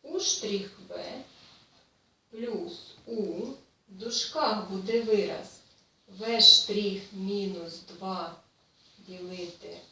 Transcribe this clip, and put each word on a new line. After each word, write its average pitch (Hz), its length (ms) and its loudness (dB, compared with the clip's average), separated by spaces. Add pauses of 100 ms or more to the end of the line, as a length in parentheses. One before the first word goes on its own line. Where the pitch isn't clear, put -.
u 359 160 -4
штрих - 600 -2 (100)
v - 140 -10 (1300)
плюс - 680 -8 (120)
u, 220 400 -2 (420)
в 196 40 -20
дужках 214 760 -2
буде 196 320 2
вираз - 580 2 (600)
v 233 220 2
штрих 202 600 8 (100)
мінус 190 760 -4
два 175 480 -6 (720)
ділити 180 720 -12 (140)